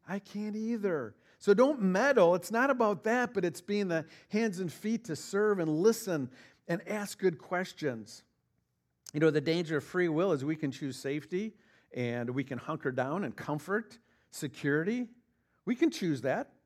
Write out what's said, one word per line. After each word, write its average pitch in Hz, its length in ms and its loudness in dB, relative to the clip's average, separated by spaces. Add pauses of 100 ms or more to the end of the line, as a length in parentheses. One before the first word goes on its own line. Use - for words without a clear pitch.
I 190 100 -4
can't 208 380 -8
either. 196 580 -2 (240)
So 196 160 6
don't 262 260 6
meddle. 190 540 6
It's 180 160 -4
not 240 200 2
about 226 340 2
that, 240 280 0
but 196 120 0
it's 175 160 -4
being 202 260 -2
the 160 180 0 (260)
hands 214 280 0
and 180 120 -4
feet 220 340 -4
to 160 100 -6
serve 202 460 0
and 160 100 2
listen 165 580 2 (380)
and 170 220 -4
ask 202 320 -6
good 180 180 0
questions. 147 840 -6 (880)
You 147 80 -2
know, 160 100 6
the 151 100 2
danger 160 360 0
of 131 80 -2
free 180 240 0
will 170 240 2
is 135 120 -2
we 156 120 -2
can 139 160 -4
choose 131 240 -8
safety 165 580 -6 (400)
and 120 360 -4
we 131 120 -4
can 127 160 -8
hunker 143 320 -6
down 131 320 -4
and 120 140 -8
comfort, 185 600 -6 (360)
security. 160 760 -2 (600)
We 240 100 0
can 330 160 2
choose 151 300 -2
that. 151 280 -2 (160)